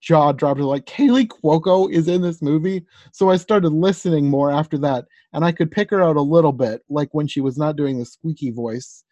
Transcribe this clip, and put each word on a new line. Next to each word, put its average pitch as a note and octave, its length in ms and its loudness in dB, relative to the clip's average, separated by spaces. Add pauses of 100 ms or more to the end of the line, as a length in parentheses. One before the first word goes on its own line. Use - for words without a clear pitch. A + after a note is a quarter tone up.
jaw D3+ 300 2
dropped, C#3 280 -2
like, C#3 260 -2
Kaley C4+ 420 2
Cuoco F#3 640 2
is E3 160 0
in F3+ 140 0
this E3+ 200 -4
movie? E3 440 -2 (260)
So F#3+ 180 0
I F#3 80 4
started F#3 360 2
listening E3 560 0
more C#3 220 0
after D3+ 280 -2
that, C#3 260 -2 (280)
and D#3+ 120 -2
I E3+ 60 2
could E3 200 -2
pick G#3 200 -4
her G3 120 2
out E3 140 4
a D3 40 2
little D#3 320 2
bit, A#2+ 360 -4
like, C#3+ 240 -4
when D3+ 140 -2
she C#3+ 140 -6
was C3+ 160 -4
not D3+ 180 -2
doing C#3+ 240 -4
the A#2+ 60 -8
squeaky D3 460 -8
voice. A#2 600 -10